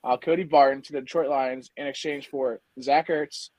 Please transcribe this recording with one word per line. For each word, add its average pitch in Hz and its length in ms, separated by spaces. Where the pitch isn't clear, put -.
uh, 123 140
Cody 170 280
Barton 139 380
to 147 100
the 143 80
Detroit 139 280
Lions 131 480
in 143 100
exchange 143 420
for 131 320
Zach 139 260
Ertz 151 500